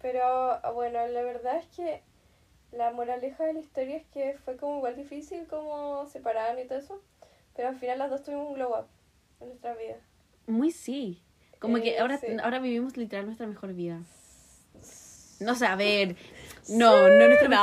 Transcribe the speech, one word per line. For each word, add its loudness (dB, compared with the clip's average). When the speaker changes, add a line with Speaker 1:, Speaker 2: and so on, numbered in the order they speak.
Speaker 1:
pero, -2
bueno, -4
la -6
verdad -6
es -8
que -8
la -4
moraleja -8
de -2
la -8
historia -8
es -14
que -6
fue -10
como -8
igual -6
difícil -14
como -8
separarnos -6
y -18
todo -8
eso, -16
pero -4
al -8
final -6
las -4
dos -6
tuvimos -10
un -10
glow -6
up -10
en -20
nuestra -12
vida. -12
Speaker 2:
Muy 0
sí. -10
Como -2
que -2
Speaker 1:
Eh, -2
Speaker 2:
ahora, 0
Speaker 1:
sí. -8
Speaker 2:
ahora -2
vivimos -4
literal -8
nuestra -10
mejor -12
vida. -8
Speaker 1:
S-, -20
Speaker 2:
No 0
sé, -2
a 2
ver, 0
Speaker 1:
Sí. -4
Speaker 2:
no, 10
no 12
es 12
nuestra 8
Speaker 1:
No, 6